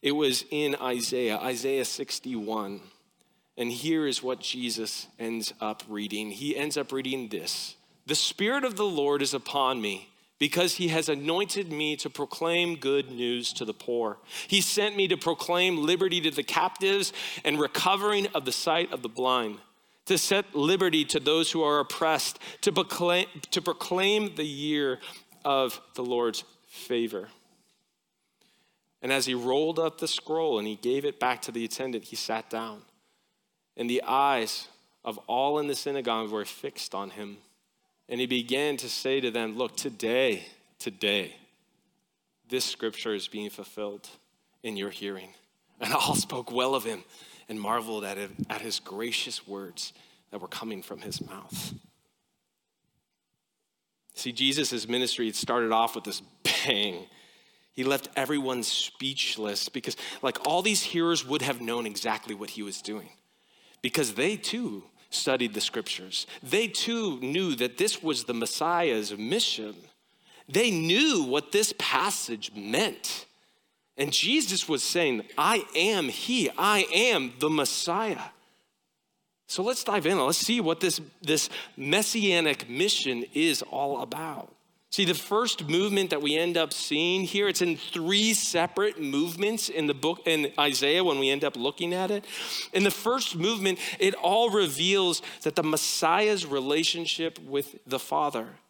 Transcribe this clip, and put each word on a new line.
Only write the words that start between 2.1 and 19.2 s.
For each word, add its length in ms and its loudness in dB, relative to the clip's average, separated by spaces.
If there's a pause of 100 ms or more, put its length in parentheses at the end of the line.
And 160 -4
here 360 0
is 160 -2
what 160 -2
Jesus 640 -4 (140)
ends 420 -4
up 260 -4
reading. 440 -4
He 260 -4
ends 180 -2
up 160 -4
reading 380 -4
this. 460 -6 (320)
"The 80 0
Spirit 480 0
of 140 -2
the 80 0
Lord 360 2
is 140 0
upon 440 2
me, 300 -4 (300)
because 380 2
he 100 0
has 200 2
anointed 640 0
me 260 0
to 120 -6
proclaim 680 0
good 340 2
news 420 -2
to 100 -6
the 120 -4
poor. 420 -2 (300)
He 120 6
sent 360 2
me 120 4
to 100 2
proclaim 600 2
liberty 440 2
to 100 2
the 100 -2
captives 720 0 (320)
and 140 2
recovering 720 2
of 120 -2
the 60 -2
sight 400 0
of 120 -6
the 40 -4
blind, 520 0 (480)